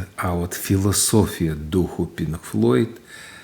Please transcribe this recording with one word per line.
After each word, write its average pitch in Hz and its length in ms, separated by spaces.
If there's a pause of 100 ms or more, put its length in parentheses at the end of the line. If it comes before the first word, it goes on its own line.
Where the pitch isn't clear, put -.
(160)
а 87 180
от 87 180
філософія 95 1040 (160)
духу 85 460
Pink 80 220 (140)
Floyd 117 360 (560)